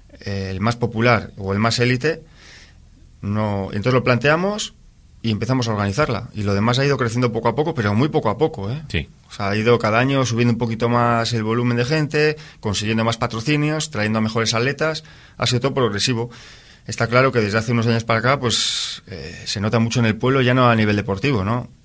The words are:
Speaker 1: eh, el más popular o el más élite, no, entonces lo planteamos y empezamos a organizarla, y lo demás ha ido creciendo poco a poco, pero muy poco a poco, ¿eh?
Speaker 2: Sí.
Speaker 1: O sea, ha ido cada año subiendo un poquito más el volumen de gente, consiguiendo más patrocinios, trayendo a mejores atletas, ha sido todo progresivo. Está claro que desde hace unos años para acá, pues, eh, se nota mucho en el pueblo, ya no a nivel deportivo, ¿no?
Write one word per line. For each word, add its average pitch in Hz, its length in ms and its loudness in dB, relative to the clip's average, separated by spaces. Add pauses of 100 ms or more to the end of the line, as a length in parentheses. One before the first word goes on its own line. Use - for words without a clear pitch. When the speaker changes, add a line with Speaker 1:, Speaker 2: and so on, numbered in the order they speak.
(200)
Speaker 1:
eh, 98 320 -6
el 92 80 -6
más 117 160 0
popular 113 600 0
o 98 160 -4
el 101 60 0
más 113 200 0
élite, 127 440 -2 (1000)
no, 101 500 -2
entonces 104 220 0
lo 123 100 2
planteamos 160 680 0 (500)
y 113 60 -2
empezamos 113 380 0
a 113 40 -2
organizarla, 104 640 -2
y 107 80 -6
lo 101 140 0
demás 120 240 2
ha 139 60 2
ido 139 120 0
creciendo 120 340 0
poco 113 160 -2
a 117 80 2
poco, 156 200 -2
pero 104 180 0
muy 135 160 2
poco 151 220 0
a 107 80 -4
poco, 117 320 -2
¿eh? 156 180 -8
Speaker 2:
Sí. 78 180 -4 (220)
Speaker 1:
O - 20 -20
sea, 101 180 -4
ha 101 60 0
ido 113 220 4
cada 110 220 2
año 135 260 2
subiendo 120 280 2
un 110 40 -2
poquito 117 320 -2
más 117 440 2
el 110 100 0
volumen 120 340 0
de 120 80 0
gente, 151 520 0 (220)
consiguiendo 110 460 0
más 113 120 0
patrocinios, 147 720 -2
trayendo 110 260 0
a 110 60 2
mejores 113 320 0
atletas, 143 480 -2 (340)
ha - 80 -4
sido 123 140 0
todo 135 160 0
progresivo. 117 560 0 (560)
Está 117 180 -2
claro 123 260 4
que 117 80 2
desde 107 200 2
hace 110 120 -2
unos 117 140 2
años 117 180 2
para 113 160 2
acá, 131 200 2
pues, - 680 -2
eh, 80 380 -14
se - 160 -4
nota 107 160 2
mucho 117 220 2
en 113 80 4
el 107 80 2
pueblo, 131 260 2
ya 123 140 4
no 127 120 6
a 117 80 6
nivel 107 200 4
deportivo, 101 500 0
¿no? 120 240 -2 (160)